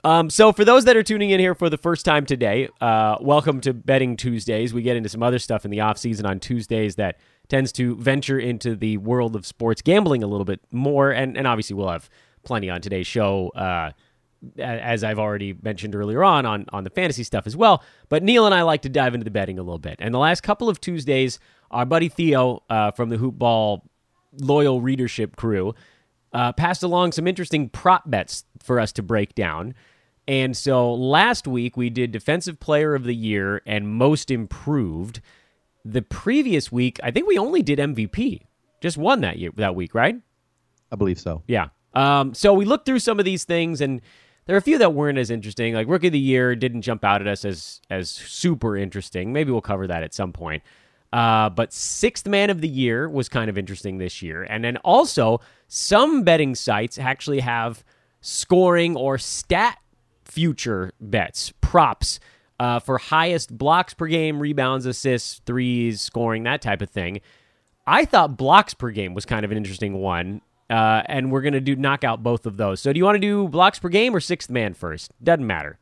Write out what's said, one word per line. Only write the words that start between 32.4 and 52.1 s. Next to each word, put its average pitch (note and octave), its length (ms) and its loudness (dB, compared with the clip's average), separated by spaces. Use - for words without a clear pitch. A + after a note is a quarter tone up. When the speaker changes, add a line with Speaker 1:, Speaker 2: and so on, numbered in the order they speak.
Speaker 1:
Player D3+ 360 2
of C3 100 -2
the A#2+ 100 -2
Year G#2 520 -2
and G#2 200 -4
Most B2+ 440 2
Improved. A2+ 880 -4
The A2 160 -2
previous A3+ 720 -2
week, B2 300 -2
I B2 80 -4
think D#4 180 -2
we G4 80 4
only C#4+ 240 2
did C#3+ 180 0
M C#3+ 160 -2
V A2 120 -2
P. - 400 -6
Just D#3+ 160 -4
one G3+ 240 2
that E2+ 180 -4
year, F2 180 -8
that G2 180 0
week, F2 200 -6
right? D3+ 220 2
Speaker 2:
I A2+ 60 -8
believe F#2+ 240 0
so. D#2+ 260 -8
Speaker 1:
Yeah. F#2+ 220 0
Um, C#3 400 2
so G3+ 220 4
we G3 100 4
looked B3+ 220 0
through C4 140 2
some A3 180 0
of G3+ 80 0
these F#3+ 180 -4
things, E3 380 -2
and C3+ 180 -2
there F#3 100 2
are - 20 6
a F#3+ 40 2
few D4 160 2
that F3+ 160 6
weren't C#3+ 240 0
as A#2 120 -2
interesting. A2+ 440 -4
Like, A2 140 -2
Rookie F3 180 0
of E3 80 2
the C#3+ 40 0
Year B2+ 380 2
didn't A#2+ 240 -4
jump A2+ 240 -6
out G2+ 160 4
at G2 60 -4
us G2+ 180 -4
as, F#2 460 -8
as F#2 180 -4
super A#2 680 -2
interesting. F#2+ 520 -6
Maybe C#3+ 220 0
we'll A2+ 80 0
cover F#2+ 280 -4
that E2+ 140 -4
at - 120 -10
some F#2 180 -6
point. D#2 300 -8
Uh, A2+ 380 2
but A2+ 200 -4
Sixth - 560 -4